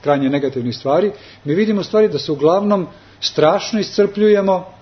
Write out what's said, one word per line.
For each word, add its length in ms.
krajnje 260
negativnih 480
stvari, 360
mi 100
vidimo 280
stvari 260
da 100
se 140
uglavnom 540
strašno 600
iscrpljujemo 840